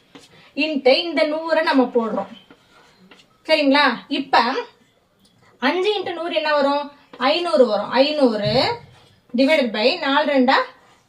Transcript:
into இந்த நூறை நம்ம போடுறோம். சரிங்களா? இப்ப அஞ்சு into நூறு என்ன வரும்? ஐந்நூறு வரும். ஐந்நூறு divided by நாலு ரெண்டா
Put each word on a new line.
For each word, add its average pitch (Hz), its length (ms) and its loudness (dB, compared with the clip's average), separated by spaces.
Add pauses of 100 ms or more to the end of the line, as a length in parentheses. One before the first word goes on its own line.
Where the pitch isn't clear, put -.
(680)
into 277 280 2 (120)
இந்த 320 160 -2 (120)
நூறை 320 280 -2 (100)
நம்ம 262 260 2
போடுறோம். 190 340 -6 (1160)
சரிங்களா? 294 360 4 (340)
இப்ப - 260 0 (1200)
அஞ்சு 370 320 0
into 359 180 -8
நூறு 339 240 -6
என்ன 302 160 -2
வரும்? 285 260 0 (500)
ஐந்நூறு 330 300 2 (100)
வரும். 202 200 -4 (120)
ஐந்நூறு 220 460 0 (880)
divided 269 380 2
by 226 100 2 (200)
நாலு 285 260 0
ரெண்டா 262 240 4 (500)